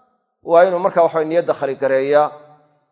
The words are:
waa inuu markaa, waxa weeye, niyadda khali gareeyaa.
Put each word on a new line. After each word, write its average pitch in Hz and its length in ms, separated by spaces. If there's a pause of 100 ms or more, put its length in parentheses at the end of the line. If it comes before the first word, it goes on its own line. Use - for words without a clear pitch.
(420)
waa 170 220
inuu 185 140
markaa, 180 240
waxa 160 160
weeye, 156 100
niyadda 160 260
khali 139 200
gareeyaa. 139 580 (580)